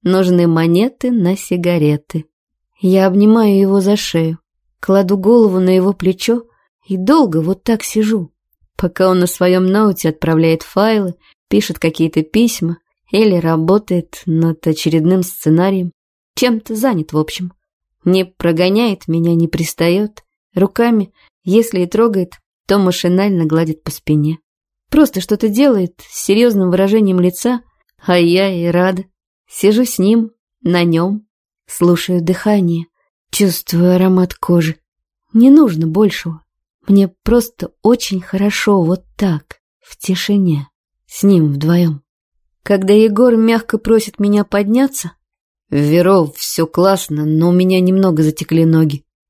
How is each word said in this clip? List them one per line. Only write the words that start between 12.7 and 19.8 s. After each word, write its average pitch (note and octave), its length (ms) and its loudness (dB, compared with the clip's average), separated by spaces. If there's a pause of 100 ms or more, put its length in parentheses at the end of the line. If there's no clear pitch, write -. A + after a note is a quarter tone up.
или G#3 240 2
работает E3 920 -2
над E3 420 -2
очередным E3 560 0
сценарием. F3+ 680 0 (440)
Чем-то A3+ 400 -2
занят, G#3+ 380 -2
в D3+ 40 0
общем. D#3 360 -6 (520)
Не F#3 200 0
прогоняет F#3 840 -2
меня, E3 260 0
не E3 140 0
пристает. E3+ 760 -4 (300)